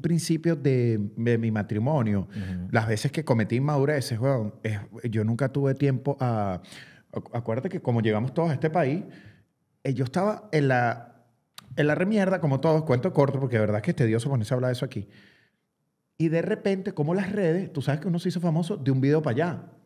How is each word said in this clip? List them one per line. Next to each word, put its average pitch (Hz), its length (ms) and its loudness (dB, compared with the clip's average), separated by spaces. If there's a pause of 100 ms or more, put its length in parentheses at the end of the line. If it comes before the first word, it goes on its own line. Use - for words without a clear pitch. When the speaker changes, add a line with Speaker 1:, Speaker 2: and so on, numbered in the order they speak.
Speaker 1:
principio 165 540 0
de, 120 640 2
de 117 220 2
mi 113 120 0
matrimonio, 107 800 0
Speaker 2:
Ujú. 92 400 -8
Speaker 1:
las 113 160 2
veces 110 240 -2
que 156 140 -4
cometí 113 320 2
inmadureces, 139 640 0
weón, 120 420 -2
es, 107 160 -4 (320)
yo 107 140 0
nunca 117 240 0
tuve 139 260 0
tiempo 135 460 0
a, 104 400 -2 (500)
acu-, - 260 -10
acuérdate 117 320 -4
que 180 120 -8
como 117 220 0
llegamos 110 320 0
todos 165 160 0
a - 40 0
este 156 160 0
país, 160 320 0 (800)
eh, 135 120 -2
yo 135 100 -2
estaba 202 480 -2
en 143 160 2
la, 120 560 0 (500)
en 151 140 2
la 151 80 2
remierda, 190 440 2
como 139 200 2
todos, 156 240 4
cuento 139 280 2
corto, 135 280 2
porque 120 160 0
de 107 60 4
verdad 104 200 0
que 175 80 0
es - 60 -2
tedioso 120 340 2
ponerse 127 240 0
a - 20 2
hablar 127 120 0
de 123 60 0
eso 135 100 -4
aquí. 107 240 -8 (1120)
Y 160 100 2
de 165 120 2
repente, 196 540 -2
como 151 200 0
las 190 160 -2
redes, 185 400 0
tú 135 120 -4
sabes 147 180 0
que 202 80 -4
uno 175 100 0
se 175 120 -2
hizo 175 100 -4
famoso 170 380 0
de 139 120 0
un 131 120 2
video 147 180 4
para 127 140 0
allá. 160 280 -2 (240)